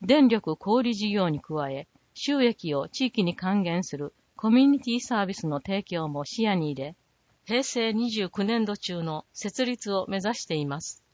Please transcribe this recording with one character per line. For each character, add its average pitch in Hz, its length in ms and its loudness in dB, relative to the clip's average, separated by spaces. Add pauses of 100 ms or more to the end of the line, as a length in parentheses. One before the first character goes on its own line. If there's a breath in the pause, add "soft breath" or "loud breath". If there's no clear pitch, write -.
電 262 280 6
力 196 280 2
小 214 200 0
売 240 180 2
事 208 160 -2
業 196 180 2
に 151 120 0
加 147 300 -6
え、 139 180 -8 (260)
収 277 280 0
益 196 320 0
を 143 140 -2
地 - 180 -2
域 226 160 0
に 175 140 0
還 196 260 0
元 175 220 0
す - 120 -8
る 143 160 -8 (220)
コ 220 160 0
ミ 254 140 8
ュ - 60 8
ニ 277 100 4
テ 233 120 -6
ィ 240 80 0
サ 220 220 -2
ー 190 40 0
ビ 175 80 -6
ス - 120 -6
の 147 180 -2
提 196 200 -2
供 160 240 -4
も 143 160 -6
視 226 200 -2
野 208 100 4
に 156 180 0
入 135 100 -6
れ、 147 140 -10 (480)
平 240 180 -2
成 226 300 -2
二 233 180 0
十 208 180 -2
九 196 160 -2
年 226 200 2
度 208 120 -4
中 175 260 -6
の 156 300 -4
設 - 320 -4
立 233 280 -4
を 196 160 -2
目 196 100 -2
指 214 160 -2
し - 120 -10
て 165 80 -4
い 147 120 0
ま 143 140 -4
す。 - 220 -14 (120)